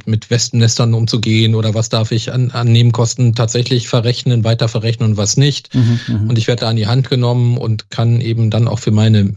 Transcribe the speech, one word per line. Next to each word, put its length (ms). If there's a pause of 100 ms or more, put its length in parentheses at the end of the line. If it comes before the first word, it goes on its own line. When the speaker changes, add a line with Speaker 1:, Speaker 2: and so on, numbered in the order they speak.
Speaker 1:
mit 240
Wespennestern 640
umzugehen 640
oder 180
was 160
darf 220
ich 200
an, 200
an 200
Nebenkosten 600
tatsächlich 540
verrechnen, 560
weiter 240
verrechnen 440
und 60
was 200
nicht. 360
Speaker 2:
Mhm, 340
mhm. 220
Speaker 1:
Und 80
ich 100
werde 140
da 80
an 60
die 120
Hand 220
genommen 480
und 320
kann 320
eben 300
dann 160
auch 120
für 120
meine 460